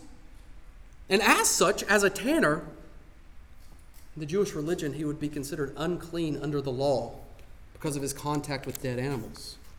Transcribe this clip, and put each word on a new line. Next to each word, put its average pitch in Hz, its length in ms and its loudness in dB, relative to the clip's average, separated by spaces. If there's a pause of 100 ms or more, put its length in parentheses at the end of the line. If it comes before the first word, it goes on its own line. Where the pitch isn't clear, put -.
(1120)
And 196 100 8
as 294 260 8
such, 190 360 4
as 202 200 6
a 196 60 6
tanner, 190 560 4 (1500)
in 156 60 -10
the 156 60 -4
Jewish 190 280 2
religion, 156 400 0
he 151 100 -4
would 147 160 -2
be 147 80 -2
considered 143 480 -4
unclean 165 640 -2
under 147 200 0
the 135 100 -2
law 127 440 2 (580)
because 147 220 -4
of 135 60 -2
his 135 120 -2
contact 143 500 -2
with 131 160 -6
dead 123 180 -2
animals. 127 580 -4 (220)